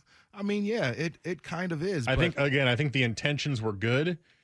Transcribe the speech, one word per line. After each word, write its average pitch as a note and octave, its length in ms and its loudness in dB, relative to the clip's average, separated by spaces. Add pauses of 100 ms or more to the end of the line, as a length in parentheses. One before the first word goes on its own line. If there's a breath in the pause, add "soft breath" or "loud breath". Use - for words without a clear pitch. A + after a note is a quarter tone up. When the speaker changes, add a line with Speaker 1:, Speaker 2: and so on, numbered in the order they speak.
(320 soft breath)
Speaker 1:
I G3+ 120 -8
mean, G3+ 200 0
yeah, G3+ 260 0
it, D#3 340 -4
it F3 180 -6
kind F3 300 -4
of D3+ 100 -2
is." F3 240 -2
Speaker 2:
I C3 80 2
Speaker 1:
but - 60 4
Speaker 2:
think, E3+ 180 2
again, C#3 300 2
I A#2+ 80 4
think C#3 160 0
the C3+ 100 2
intentions C3+ 580 0
were A2 120 -2
good, B2+ 460 0 (260 soft breath)